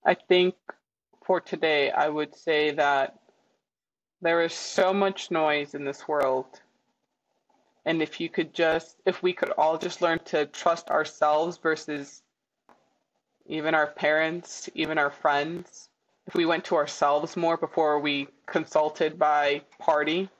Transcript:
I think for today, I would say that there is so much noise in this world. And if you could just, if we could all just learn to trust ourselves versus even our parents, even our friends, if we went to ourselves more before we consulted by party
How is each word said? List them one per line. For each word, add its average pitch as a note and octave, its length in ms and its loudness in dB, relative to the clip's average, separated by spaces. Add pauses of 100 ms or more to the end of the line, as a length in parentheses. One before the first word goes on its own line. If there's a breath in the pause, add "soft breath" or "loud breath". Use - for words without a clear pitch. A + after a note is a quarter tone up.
I F3 80 4
think F3+ 420 2 (680)
for F3+ 160 2
today, D#3 500 0
I D3 180 0
would D3+ 260 -4
say D3+ 360 0
that C#3+ 480 0 (1000)
there E3+ 200 2
is E3 120 0
so - 400 0
much G3 380 -2
noise D3+ 420 0
in C#3+ 100 -8
this C#3+ 240 -8
world. C3+ 540 -2 (1200)
And D#3+ 160 0
if D3+ 180 -6
you E3+ 100 -6
could D#3+ 240 -4
just, E3 520 -2
if F#3 180 -2
we F3+ 100 2
could - 180 -2
all D#3+ 260 2
just F3 240 -6
learn E3 240 2
to D3+ 220 0
trust - 420 -2
ourselves D3+ 680 0
versus D#3 640 -4 (1200)
even D#3 280 -2
our D3+ 140 4
parents, D#3+ 880 -2
even D#3 220 -2
our C#3+ 140 0
friends, D3+ 800 -4 (360)
if - 100 -8
we E3+ 100 2
went D#3+ 200 0
to F#3 100 -2
ourselves D3 600 0
more E3 180 0
before D3+ 440 0
we C#3+ 280 -2 (180)
consulted D#3 720 0
by D3 440 2 (180)
party D#3+ 500 0 (100)